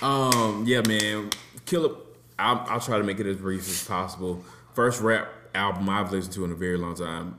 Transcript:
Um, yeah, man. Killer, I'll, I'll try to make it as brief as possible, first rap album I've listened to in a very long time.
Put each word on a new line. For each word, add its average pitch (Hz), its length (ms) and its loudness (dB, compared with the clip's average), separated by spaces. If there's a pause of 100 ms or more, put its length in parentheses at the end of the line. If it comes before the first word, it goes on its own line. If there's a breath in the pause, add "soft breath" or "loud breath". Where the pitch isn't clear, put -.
Um, 127 640 2
yeah, 123 200 4
man. 107 440 0 (360)
Killer, 165 280 0 (440)
I'll, 120 300 2
I'll 117 120 0
try 113 180 0
to 104 60 2
make 98 160 -2
it 101 60 -2
as 98 100 -2
brief 95 320 -4
as 87 180 -4
possible, 90 580 -4 (300 loud breath)
first 117 260 4
rap 110 280 4 (260)
album 98 340 2
I've 98 240 2
listened 92 220 -2
to 95 100 -2
in 87 80 -2
a 82 40 -6
very 90 200 0
long 87 200 -2
time. 85 420 -6